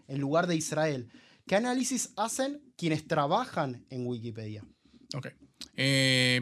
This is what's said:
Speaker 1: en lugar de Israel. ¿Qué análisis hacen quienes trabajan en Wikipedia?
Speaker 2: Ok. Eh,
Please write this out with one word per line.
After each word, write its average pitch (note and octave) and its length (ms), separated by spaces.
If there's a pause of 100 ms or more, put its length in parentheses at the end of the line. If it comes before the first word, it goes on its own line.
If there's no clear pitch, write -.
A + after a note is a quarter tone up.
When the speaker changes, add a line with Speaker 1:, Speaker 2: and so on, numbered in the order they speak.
Speaker 1:
en C#3 100
lugar D3 280
de E3+ 100
Israel. D3+ 520 (380)
¿Qué F#3 80
análisis B3 600
hacen C4 460 (160)
quienes D#3+ 300
trabajan D3+ 800
en B2 160
Wikipedia? A2 580 (520)
Speaker 2:
Ok. C3+ 140 (460)
Eh, C3 680